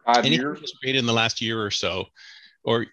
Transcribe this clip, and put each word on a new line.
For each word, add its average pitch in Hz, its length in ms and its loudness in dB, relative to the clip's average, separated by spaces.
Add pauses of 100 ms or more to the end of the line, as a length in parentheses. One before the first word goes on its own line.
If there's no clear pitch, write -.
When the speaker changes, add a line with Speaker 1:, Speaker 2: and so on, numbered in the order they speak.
Speaker 1:
Five 117 200 4
Speaker 2:
anything 120 200 2
Speaker 1:
years? 147 140 -4
Speaker 2:
that - 40 -18
was 147 180 -12
created 131 180 0
in 120 60 0
the 117 80 2
last 113 280 0
year 113 220 -2
or 101 80 -4
so, 92 340 -4 (580)
or 117 300 0